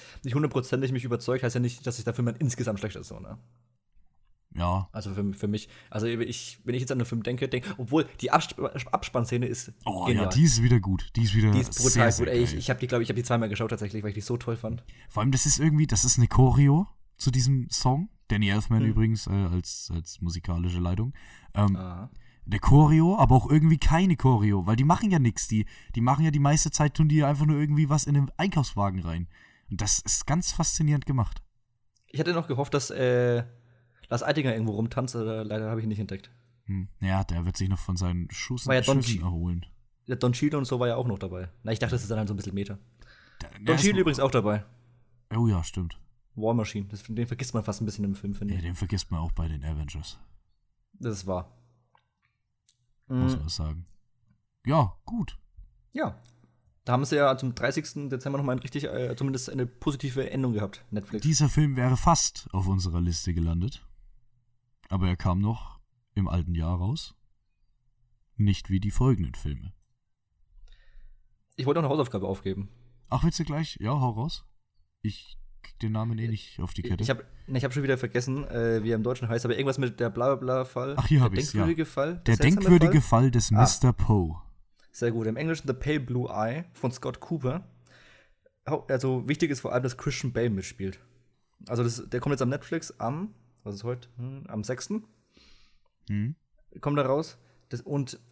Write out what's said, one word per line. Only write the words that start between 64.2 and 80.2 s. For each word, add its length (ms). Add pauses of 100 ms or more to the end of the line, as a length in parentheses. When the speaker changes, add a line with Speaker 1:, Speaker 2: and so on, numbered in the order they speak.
Speaker 2:
Aber 180
er 80
kam 240
noch 400 (340)
im 140
alten 260
Jahr 220
raus. 380 (1200)
Nicht 320
wie 120
die 100
folgenden 440
Filme. 380 (1800)
Speaker 1:
Ich 100
wollte 140
noch 80
eine 40
Hausaufgabe 340
aufgeben. 420 (400)
Speaker 2:
Ach, 160
willst 140
du 60
gleich? 360
Ja, 120
hau 180
raus. 340 (580)
Ich 360 (240)
krieg 160
den 140
Namen 260
eh 100
nicht 320
auf 140
die 80
Kette. 200
Speaker 1:
Ich 80
hab, 80 (280)
ne, 120
ich 60
hab 80
schon 100
wieder 140
vergessen, 520
äh, 340
wie 80
er 60
im 60
Deutschen 260
heißt, 160
aber 100
irgendwas 240
mit 220
der 100
Blablabla-Fall. 880